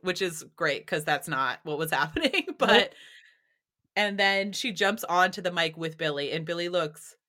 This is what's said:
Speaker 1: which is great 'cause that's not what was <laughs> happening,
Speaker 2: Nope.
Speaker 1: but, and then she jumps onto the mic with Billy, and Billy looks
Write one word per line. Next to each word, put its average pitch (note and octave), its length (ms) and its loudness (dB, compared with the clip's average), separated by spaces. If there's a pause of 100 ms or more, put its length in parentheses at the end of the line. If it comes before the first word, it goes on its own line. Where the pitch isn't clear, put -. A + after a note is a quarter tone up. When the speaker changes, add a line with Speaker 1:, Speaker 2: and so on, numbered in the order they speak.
Speaker 1:
which F3+ 220 -2
is E3+ 220 -6 (120)
great D3 300 -2
'cause D#3 180 -2
that's D3 240 -2
not C3 360 -2
what D3+ 140 -4
was D#3 120 -2
<laughs> - 20 -2
happening, D#3+ 540 0
Speaker 2:
Nope. - 120 -8
Speaker 1:
but, G#3+ 360 4 (1040)
and G3+ 220 0
then G3 340 2
she B3 200 -4
jumps G3+ 320 0
onto F#3 380 2
the F3+ 100 0
mic E3 240 0
with D#3+ 220 -6
Billy, C#3+ 340 -2
and D#3+ 140 -4
Billy E3+ 220 -4
looks E3 480 -4 (120)